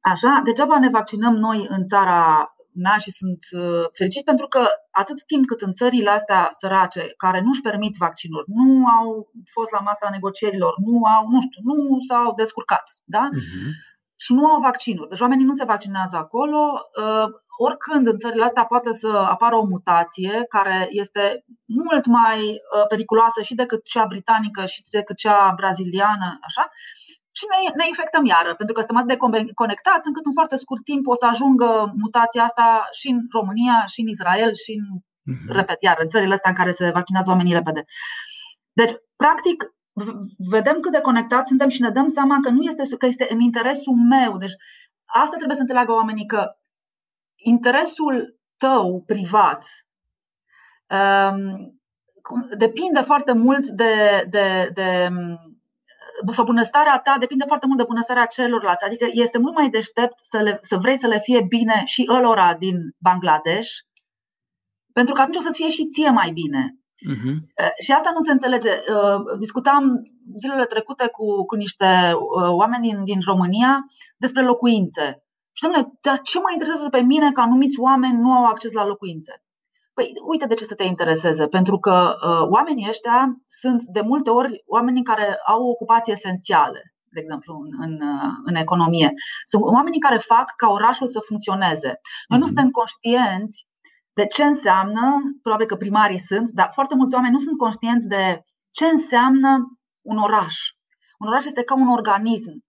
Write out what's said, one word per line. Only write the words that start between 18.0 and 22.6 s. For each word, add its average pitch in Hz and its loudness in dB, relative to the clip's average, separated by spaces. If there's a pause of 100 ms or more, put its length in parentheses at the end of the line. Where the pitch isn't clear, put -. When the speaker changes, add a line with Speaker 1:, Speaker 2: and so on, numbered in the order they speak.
Speaker 1:
în 226 2
țările 226 -2
astea 240 2
poate 233 -2
să 220 -6
apară 208 2
o 220 2
mutație 185 -2
care 190 0
este 202 -2 (200)
mult 285 0
mai, 226 4
uh, 208 0